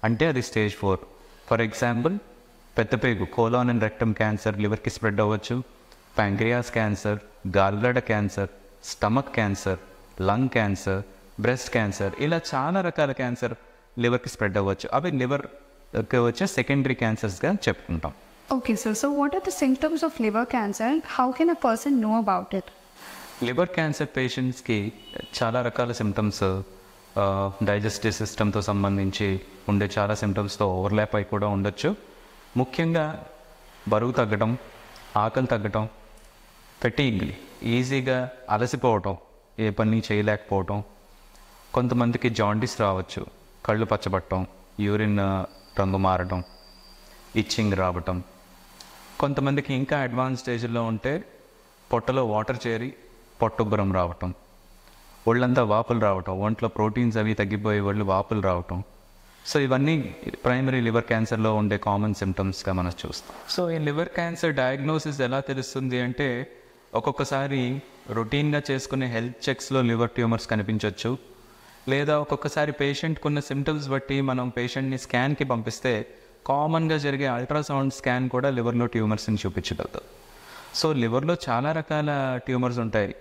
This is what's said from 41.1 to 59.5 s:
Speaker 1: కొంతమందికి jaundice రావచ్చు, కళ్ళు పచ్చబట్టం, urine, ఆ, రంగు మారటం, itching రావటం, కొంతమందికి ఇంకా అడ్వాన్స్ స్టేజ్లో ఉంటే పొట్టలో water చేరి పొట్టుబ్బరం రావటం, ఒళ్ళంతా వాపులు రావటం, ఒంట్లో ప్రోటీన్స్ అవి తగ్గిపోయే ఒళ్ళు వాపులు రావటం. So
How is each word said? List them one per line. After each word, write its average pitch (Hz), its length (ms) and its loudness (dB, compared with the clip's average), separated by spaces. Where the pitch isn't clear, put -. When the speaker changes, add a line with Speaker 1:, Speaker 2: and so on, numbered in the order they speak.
Speaker 1:
కొంతమందికి 123 600 2
jaundice 107 460 2
రావచ్చు, 95 380 -2
కళ్ళు 110 260 2
పచ్చబట్టం, 95 480 -2
urine, 104 320 2
ఆ, - 20 0
రంగు 95 260 2
మారటం, 92 340 0
itching 107 400 0
రావటం, 90 340 -2
కొంతమందికి 139 580 0
ఇంకా 147 160 0
అడ్వాన్స్ 127 380 -2
స్టేజ్లో 117 380 -2
ఉంటే 127 200 -2
పొట్టలో 127 300 2
water 110 300 -2
చేరి 120 260 -2
పొట్టుబ్బరం 104 560 2
రావటం, 87 320 0
ఒళ్ళంతా 123 320 4
వాపులు 113 340 2
రావటం, 95 280 2
ఒంట్లో 110 220 0
ప్రోటీన్స్ 110 440 2
అవి 107 200 2
తగ్గిపోయే 104 380 0
ఒళ్ళు 104 200 0
వాపులు 98 380 2
రావటం. 87 320 -2
So - 80 0